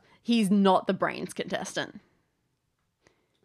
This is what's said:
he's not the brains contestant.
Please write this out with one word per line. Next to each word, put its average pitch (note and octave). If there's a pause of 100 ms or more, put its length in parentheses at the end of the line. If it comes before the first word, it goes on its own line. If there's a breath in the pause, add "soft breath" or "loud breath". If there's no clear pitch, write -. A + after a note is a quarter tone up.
(220 soft breath)
he's A3+
not G3
the G3
brains E3+
contestant. - (1500)